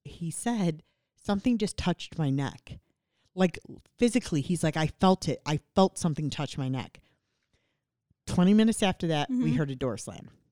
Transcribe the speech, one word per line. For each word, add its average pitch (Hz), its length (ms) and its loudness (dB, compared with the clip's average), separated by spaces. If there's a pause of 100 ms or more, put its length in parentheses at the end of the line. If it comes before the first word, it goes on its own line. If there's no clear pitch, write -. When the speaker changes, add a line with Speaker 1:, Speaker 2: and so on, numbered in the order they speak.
Speaker 1:
he 165 260 -10
said, 180 500 -2 (400)
"Something 208 360 0
just 208 180 -4
touched - 420 -4
my 151 120 0
neck." 135 500 -4 (580)
Like, 185 220 0 (380)
physically, 226 420 2
he's 170 240 -2
like, 160 140 0
"I 156 100 2 (140)
felt 185 260 4
it. 147 180 -2
I 151 140 0 (160)
felt 190 220 4
something 151 320 -2
touch - 280 -6
my 131 120 -2
neck." 127 320 -6 (1200)
Twenty 180 280 4
minutes 220 280 4
after 185 260 0
that, 151 220 0
we 254 60 -4
Speaker 2:
Mm-hmm. 160 220 0
Speaker 1:
heard 143 140 -2
a 135 40 -8
door 127 220 -4
slam. - 320 -16 (220)